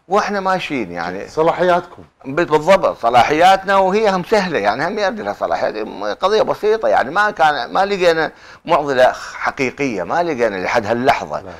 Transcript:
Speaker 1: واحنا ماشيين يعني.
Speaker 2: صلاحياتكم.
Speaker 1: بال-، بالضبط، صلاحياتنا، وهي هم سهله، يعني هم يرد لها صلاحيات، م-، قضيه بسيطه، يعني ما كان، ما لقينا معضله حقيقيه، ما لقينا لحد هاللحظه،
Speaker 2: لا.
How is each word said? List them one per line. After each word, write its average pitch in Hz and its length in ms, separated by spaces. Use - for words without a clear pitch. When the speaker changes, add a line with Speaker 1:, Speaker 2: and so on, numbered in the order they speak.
Speaker 1:
واحنا 196 320
ماشيين 151 520
يعني. 90 360
Speaker 2:
صلاحياتكم. 170 760
Speaker 1:
بال-، 147 200
بالضبط، 151 560
صلاحياتنا، 180 760
وهي 196 320
هم 185 140
سهله، 185 360
يعني 110 280
هم 214 120
يرد 190 220
لها 101 120
صلاحيات، 90 420
م-، 101 380
قضيه 202 280
بسيطه، 214 460
يعني 107 240
ما 208 200
كان، 151 420
ما 190 120
لقينا 175 460
معضله 143 460
حقيقيه، 127 720
ما 139 200
لقينا 117 400
لحد 117 220
هاللحظه، 113 560
Speaker 2:
لا. 95 180